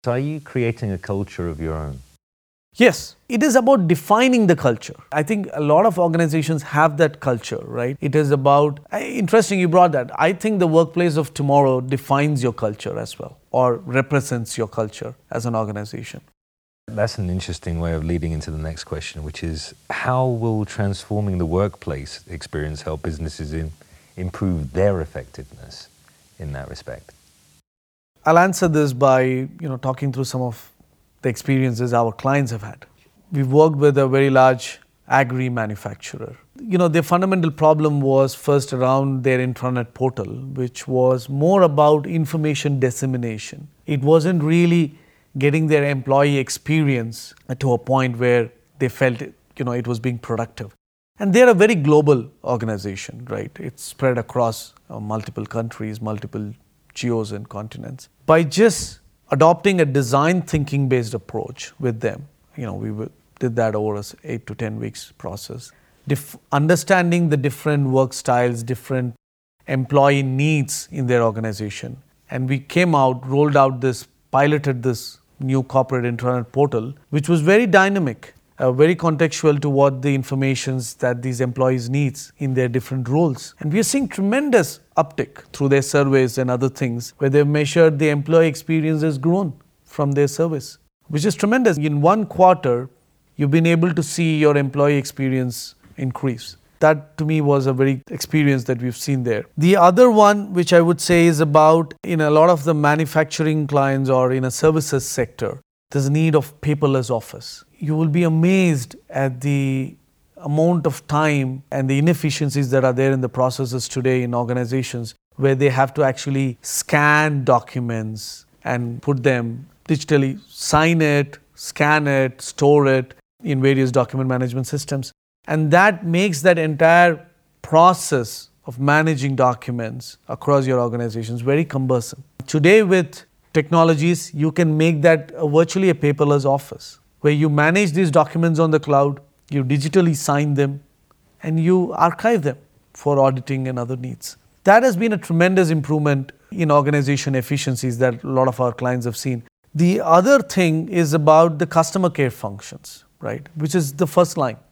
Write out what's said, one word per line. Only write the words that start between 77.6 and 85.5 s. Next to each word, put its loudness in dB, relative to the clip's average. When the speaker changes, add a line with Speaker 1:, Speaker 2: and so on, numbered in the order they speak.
Speaker 2:
dynamic, 0
uh, 2
very 4
contextual 0
to -2
what 2
the 0
informations -4
that -4
these -6
employees -2
needs -4
in -4
their 0
different -4
roles. -2
And -4
we 0
are 2
seeing -2
tremendous 0
uptick -4